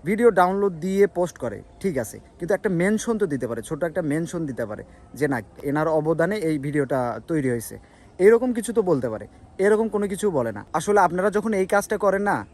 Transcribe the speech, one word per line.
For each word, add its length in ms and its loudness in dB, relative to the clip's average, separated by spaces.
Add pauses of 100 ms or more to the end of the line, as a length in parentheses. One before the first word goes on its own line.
ভিডিও 260 4
ডাউনলোড 420 2
দিয়ে 340 2
পোস্ট 320 -2
করে, 240 -8 (180)
ঠিক 180 -2
আছে, 200 -6 (200)
কিন্তু 160 0
একটা 140 -2
মেনশন 500 0
তো 80 0
দিতে 220 -4
পারে, 140 -6
ছোট 220 -6
একটা 180 -4
মেনশন 440 -2
দিতে 200 -6
পারে 180 -10 (300)
যে, 140 -2
"না, 140 -2 (200)
এনার 260 -2
অবদানে 480 0
এই 220 -2
ভিডিওটা 680 -2
তৈরি 240 0
হয়েছে", 280 -6 (400)
এরকম 340 6
কিছু 200 -4
তো 100 2
বলতে 260 0
পারে। 180 -8 (320)
এরকম 300 4
কোনো 200 -2
কিছু 220 -2
বলে 220 -2
না। 200 -12
আসলে 280 2
আপনারা 300 2
যখন 240 -2
এই 120 0
কাজটা 320 0
করেন 240 2
না 320 -2